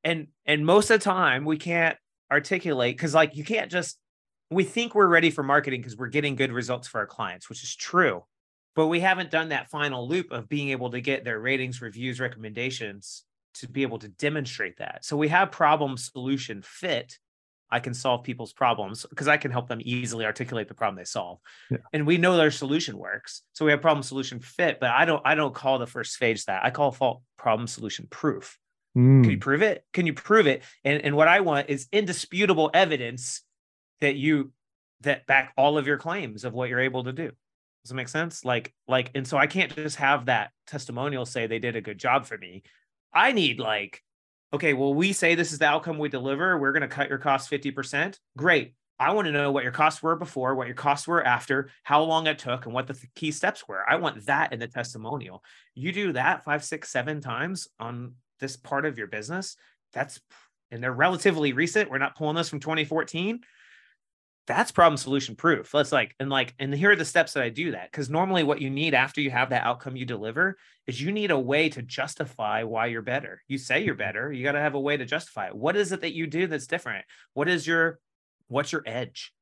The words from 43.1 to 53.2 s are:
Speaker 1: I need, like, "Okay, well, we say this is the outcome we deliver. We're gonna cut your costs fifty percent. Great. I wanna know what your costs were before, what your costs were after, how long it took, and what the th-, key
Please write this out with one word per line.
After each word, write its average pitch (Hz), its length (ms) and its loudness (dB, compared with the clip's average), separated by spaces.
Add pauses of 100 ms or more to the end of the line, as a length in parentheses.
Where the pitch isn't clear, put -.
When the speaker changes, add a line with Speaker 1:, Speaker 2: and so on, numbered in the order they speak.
Speaker 1:
I 220 180 6
need, 165 280 2
like, 107 440 -4 (500)
"Okay, 147 200 2
well, 139 200 2
we 185 200 2
say 170 220 2
this 156 180 -2
is 143 60 -10
the 156 60 4
outcome 156 320 0
we 151 120 -4
deliver. 143 480 -2
We're 139 160 2
gonna 143 160 0
cut 135 180 -4
your 135 120 -4
costs 135 280 0
fifty 139 240 -4
percent. 143 480 -6 (160)
Great. 143 380 2 (260)
I 147 140 2
wanna 190 180 0
know 143 220 0
what 135 100 0
your 123 80 -4
costs 156 320 2
were 165 140 2
before, 135 380 -4
what 127 120 -4
your 123 80 -10
costs 143 320 0
were 170 160 2
after, 127 460 0 (140)
how 151 200 4
long 160 240 2
it 151 100 0
took, 123 280 -6
and 117 80 -10
what 131 140 -2
the 135 80 -10
th-, - 200 -20
key 151 160 -4